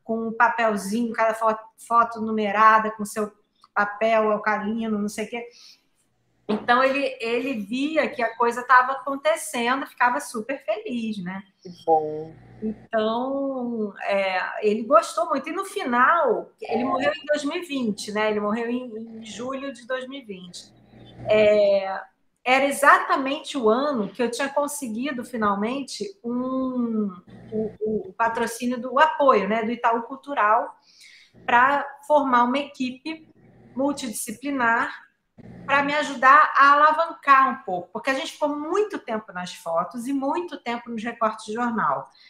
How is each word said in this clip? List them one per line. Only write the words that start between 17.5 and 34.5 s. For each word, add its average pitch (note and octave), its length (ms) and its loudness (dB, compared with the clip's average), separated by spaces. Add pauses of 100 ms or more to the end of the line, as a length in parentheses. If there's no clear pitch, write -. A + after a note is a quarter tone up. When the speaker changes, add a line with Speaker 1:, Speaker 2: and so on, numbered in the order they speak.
Speaker 1:
e F4+ 80 -6
vinte, A#3+ 480 -6
né? G#3+ 180 0
Ele G#3 100 -2
morreu A#3 300 -4
em, A3+ 480 -8
em A3+ 60 -16
julho C4 480 -10
de A#3 140 -20
dois B3+ 220 -6
mil C#4 120 -12
e A#3+ 40 -20
vinte. F3+ 480 -16 (560)
É, G#3 720 4 (440)
era C4 200 4
exatamente C#4+ 920 2
o A3+ 120 2
ano B3 400 0
que - 140 -6
eu A#3 80 0
tinha C#4 180 -4
conseguido, C4+ 760 -4
finalmente, A3+ 800 -4 (200)
um, B3 920 -2 (360)
o, G#3+ 280 -4
o G#3 340 -4
patrocínio A#3 640 -4
do B3 180 -4
apoio, C#4 500 4
né, A3 140 0
do A3 80 -4
Itaú A#3 320 0
Cultural, A#3+ 760 -2 (720)
pra C4 400 4 (200)
formar C4+ 360 4
uma B3 160 2
equipe C#4 720 -8 (480)
multidisciplinar C4 1160 -2 (720)